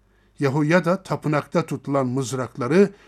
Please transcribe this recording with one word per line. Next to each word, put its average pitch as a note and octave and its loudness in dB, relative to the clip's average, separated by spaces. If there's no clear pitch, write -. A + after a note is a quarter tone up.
Yehoyada D#3 2
tapınakta D3+ -2
tutulan C#3 -2
mızrakları, C3 0